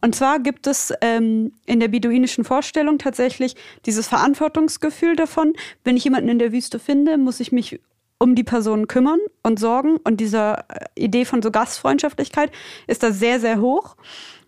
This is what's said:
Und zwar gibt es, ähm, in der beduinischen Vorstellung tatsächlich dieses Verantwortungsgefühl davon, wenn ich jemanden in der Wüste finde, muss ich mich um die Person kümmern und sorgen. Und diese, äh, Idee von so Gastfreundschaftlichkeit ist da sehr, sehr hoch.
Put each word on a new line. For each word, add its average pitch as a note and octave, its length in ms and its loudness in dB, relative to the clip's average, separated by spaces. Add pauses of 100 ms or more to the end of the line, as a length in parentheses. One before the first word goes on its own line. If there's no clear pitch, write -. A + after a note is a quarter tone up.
Und A#3 120 2
zwar C4+ 240 2
gibt C4+ 280 -4
es, - 340 -2
ähm, A3+ 520 0 (120)
in A#3 160 2
der A3+ 80 2
beduinischen A#3+ 560 0
Vorstellung D4 540 0
tatsächlich B3+ 560 -2 (320)
dieses A3 200 -2
Verantwortungsgefühl D#4 1080 0
davon, D#4+ 380 0 (300)
wenn B3+ 120 2
ich B3 80 -2
jemanden C4 240 0
in A#3+ 100 2
der A#3 140 0
Wüste A#3+ 260 -6
finde, C#4+ 400 2
muss B3+ 220 0
ich A#3+ 120 -4
mich - 280 -4 (380)
um B3+ 160 4
die A#3 100 2
Person A3 420 0
kümmern C#4 320 2 (240)
und A3+ 160 0
sorgen. B3+ 460 2
Und G#3+ 160 0
diese, G#3+ 480 0
äh, - 160 -14 (200)
Idee A#3 200 2
von A#3+ 180 0
so A3 80 0
Gastfreundschaftlichkeit C#4 1000 -2 (360)
ist - 160 -2
da A3+ 100 2
sehr, A#3 280 0
sehr A3 220 0
hoch. C4+ 340 -2 (520)